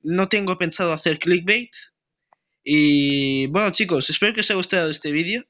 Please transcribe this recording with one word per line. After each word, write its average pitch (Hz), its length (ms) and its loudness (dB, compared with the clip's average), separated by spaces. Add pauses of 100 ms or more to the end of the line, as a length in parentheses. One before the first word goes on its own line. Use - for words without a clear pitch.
no 180 260 0
tengo 196 280 0
pensado 170 360 -2
hacer 156 260 -2
clickbait. 180 540 2 (880)
Y, 143 880 2
bueno, 190 220 0
chicos, 175 400 0
espero 208 220 0
que 214 80 -4
os 208 100 -4
haya 202 60 0
gustado 180 340 0
este 151 200 -6
vídeo 170 400 -2